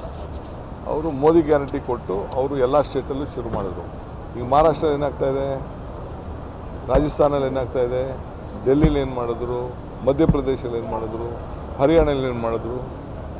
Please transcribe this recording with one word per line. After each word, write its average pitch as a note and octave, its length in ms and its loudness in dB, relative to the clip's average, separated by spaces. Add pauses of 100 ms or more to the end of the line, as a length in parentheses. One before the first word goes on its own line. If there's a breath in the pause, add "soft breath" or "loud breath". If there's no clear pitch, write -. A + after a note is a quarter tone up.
(920)
ಅವರು D#3 180 -2
ಮೋದಿ D3+ 300 6
ಗ್ಯಾರಂಟಿ C#3+ 460 2
ಕೊಟ್ಟು F3+ 480 -2
ಅವರು C3+ 220 0
ಎಲ್ಲ C3 240 4
ಸ್ಟೇಟಲ್ಲೂ C3+ 440 -4
ಶುರು A#2 240 -6
ಮಾಡಿದ್ರು. F#2+ 360 -4 (540)
ಈಗ B2 100 -6
ಮಹಾರಾಷ್ಟ್ರಲ್ಲಿ D3+ 480 6
ಏನಾಗ್ತಾ C#3 320 0
ಇದೆ, C3+ 260 0 (1300)
ರಾಜಸ್ಥಾನಲ್ಲಿ C#3+ 600 2
ಏನಾಗ್ತಾ C3 320 -2
ಇದೆ, B2+ 380 0 (480)
ಡೆಲ್ಲಿಲಿ D3 340 6
ಏನು C3 160 -2
ಮಾಡಿದ್ರು, A#2+ 580 -4 (340)
ಮಧ್ಯಪ್ರದೇಶಲ್ಲಿ C3 680 2
ಏನು A2+ 140 -4
ಮಾಡಿದ್ರು, A2+ 460 -4 (440)
ಹರಿಯಾಣದಲ್ಲಿ D3 420 6
ಏನು B2 180 -2
ಮಾಡಿದ್ರು, A2+ 420 -2 (560)